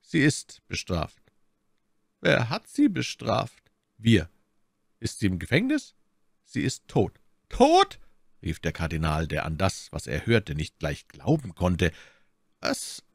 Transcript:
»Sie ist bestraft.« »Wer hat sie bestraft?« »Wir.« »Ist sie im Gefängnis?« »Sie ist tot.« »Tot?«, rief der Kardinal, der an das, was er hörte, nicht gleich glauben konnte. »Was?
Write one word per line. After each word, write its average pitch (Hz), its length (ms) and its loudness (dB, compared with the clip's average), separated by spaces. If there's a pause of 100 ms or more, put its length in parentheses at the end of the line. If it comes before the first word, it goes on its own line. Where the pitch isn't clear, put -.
»Sie - 200 -2
ist - 460 0
bestraft.« - 560 -6 (960)
»Wer - 300 2
hat 180 160 -8
sie 285 220 2
bestraft?« 120 800 -4 (260)
»Wir.« 110 320 4 (720)
»Ist - 220 -8
sie 107 60 0
im 92 120 0
Gefängnis?« 254 560 0 (500)
»Sie - 180 -6
ist - 260 -4
tot.« - 300 0 (300)
»Tot?«, 349 500 4 (440)
rief 82 180 -4
der 82 100 -2
Kardinal, 80 560 -2
der 76 180 -4
an 78 140 -6
das, - 320 -2
was - 160 -10
er 67 180 -6
hörte, 113 300 0
nicht - 240 -6
gleich 147 300 -8
glauben 101 480 -2
konnte. 90 340 2 (680)
»Was? - 420 -6 (120)